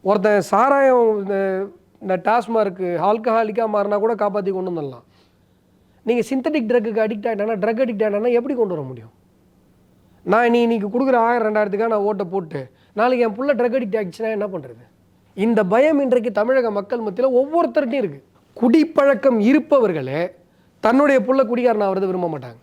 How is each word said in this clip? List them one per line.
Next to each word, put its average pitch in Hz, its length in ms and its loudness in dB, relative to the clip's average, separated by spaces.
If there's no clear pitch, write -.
ஒருத்தன் 208 380 2
சாராயம், 247 760 4
இந்த, 196 480 -4
இந்த 190 160 -2
டாஸ்மார்க் 208 640 -2
ஆல்கஹாலிக்கா 220 840 -2
மாறினா 208 240 0
கூட 220 160 0
காப்பாத்தி 202 380 -2
கொண்டு 185 180 -6
வந்துடலாம். 139 340 -10
நீங்க 233 280 0
சிந்தட்டிக் 269 360 -2
ட்ரக்குக்கு 220 380 0
அடிக்ட் 214 220 -6
ஆயிட்டானா, 220 300 -2
ட்ரக் 220 280 -2
அடிக்ட் 220 200 -2
ஆயிட்டானா 214 280 0
எப்படி 240 220 -2
கொண்டு 220 200 -2
வர 151 80 -6
முடியும்? 120 320 -14
நான் 226 280 2
நீ-, 240 120 4
இன்னைக்கு 226 260 0
கொடுக்குற 254 280 0
ஆயிரம், 226 380 0
ரெண்டாயிரத்துக்கா 214 320 0
நான் 226 60 0
ஓட்டை 202 340 -2
போட்டு 165 440 -8
நாளைக்கு 240 320 2
என் 208 80 -4
புள்ள 269 180 -2
ட்ரக் 240 220 0
அடிக்ட் 226 220 -2
ஆகிடுச்சுன்னா 214 340 -6
என்ன 208 160 -4
பண்றது? 131 380 -12
இந்த 214 300 2
பயம் 277 360 2
இன்றைக்கு 247 320 0
தமிழக 233 380 0
மக்கள் 202 300 -6
மத்தியில 247 420 0
ஒவ்வொருத்தர்கிட்டையும் 294 500 0
இருக்கு. 202 320 -4
குடிப்பழக்கம் 277 840 2
இருப்பவர்களே 185 920 2
தன்னுடைய 269 400 4
புள்ள 254 260 2
குடிகாரன் 233 340 0
ஆவறதை 196 280 0
விரும்ப 175 300 -4
மாட்டாங்க. 123 240 -16